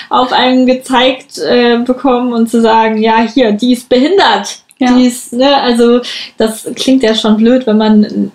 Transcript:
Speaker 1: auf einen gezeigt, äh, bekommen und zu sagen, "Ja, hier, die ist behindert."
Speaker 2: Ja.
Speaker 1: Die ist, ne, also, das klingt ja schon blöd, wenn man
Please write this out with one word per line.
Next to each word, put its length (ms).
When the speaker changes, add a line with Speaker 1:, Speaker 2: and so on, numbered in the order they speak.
Speaker 1:
auf 220
einen 340
gezeigt, 760
äh, 400
bekommen 520
und 180
zu 120
sagen, 400
"Ja, 200
hier, 300
die 220
ist 160
behindert." 720
Speaker 2:
Ja. 160
Speaker 1:
Die 120
ist, 260
ne, 240
also, 420
das 380
klingt 280
ja 120
schon 200
blöd, 320
wenn 100
man 580